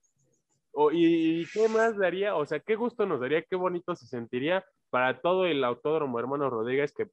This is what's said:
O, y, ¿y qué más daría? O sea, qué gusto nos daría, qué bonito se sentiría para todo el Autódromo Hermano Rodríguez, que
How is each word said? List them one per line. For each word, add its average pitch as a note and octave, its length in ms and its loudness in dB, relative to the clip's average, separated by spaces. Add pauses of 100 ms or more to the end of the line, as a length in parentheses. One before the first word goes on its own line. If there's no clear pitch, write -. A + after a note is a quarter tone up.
(720)
O, D3 200 4
y, E3 500 4
¿y D#3+ 40 -8
qué G#3+ 220 0
más A3 300 2
daría? F#3+ 380 0
O D3 100 0
sea, D3+ 140 -4
qué A3 160 -2
gusto A3+ 300 -2
nos D#3 140 -2
daría, C#3+ 220 0
qué - 140 -6
bonito F3+ 400 -4
se A#2+ 100 -20
sentiría C3 580 -4 (260)
para B2+ 300 0
todo F#3 260 2
el C#3+ 180 0
Autódromo C3 560 -2
Hermano C#3 300 -2
Rodríguez, B2+ 420 -2
que G#2+ 200 -6